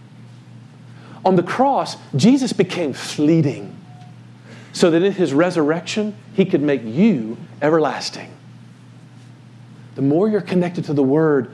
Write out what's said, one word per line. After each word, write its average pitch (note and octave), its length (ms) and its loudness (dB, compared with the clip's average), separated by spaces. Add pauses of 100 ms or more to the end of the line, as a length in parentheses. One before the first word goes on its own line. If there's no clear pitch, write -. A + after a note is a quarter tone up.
(1200)
On F#3+ 100 2
the F3 80 4
cross, A#3 540 -2 (180)
Jesus A#3 380 4
became E3+ 400 -2
fleeting, D3 840 0 (960)
so F3 200 4
that E3+ 100 4
in G3 100 2
his F3+ 200 -2
resurrection, E3+ 800 0 (200)
he F#3+ 100 4
could F3+ 180 0
make C#3 220 -2
you A#2 520 0 (240)
everlasting. D3 720 -2 (1700)
The C3 60 -4
more D#3 260 2
you're G#3 120 0
connected F3 440 -2
to D#3+ 80 -6
the C#3+ 100 0
Word, C#3+ 520 2